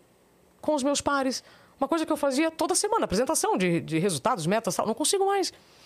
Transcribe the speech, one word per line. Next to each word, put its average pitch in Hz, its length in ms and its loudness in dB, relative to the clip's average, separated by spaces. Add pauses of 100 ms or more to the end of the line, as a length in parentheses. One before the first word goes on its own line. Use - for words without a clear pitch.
(600)
com 302 120 0
os 269 100 0
meus 285 180 0
pares. 269 420 0 (380)
Uma 269 80 0
coisa 320 160 0
que - 80 -2
eu 285 40 0
fazia 285 320 0
toda 320 260 -2
semana, 415 280 0
apresentação 277 540 0
de, 175 240 2
de 151 180 -2
resultados, 185 480 0
metas, 214 260 0
tal, - 140 -2
não 220 60 0
consigo 381 320 0
mais." 392 260 0 (340)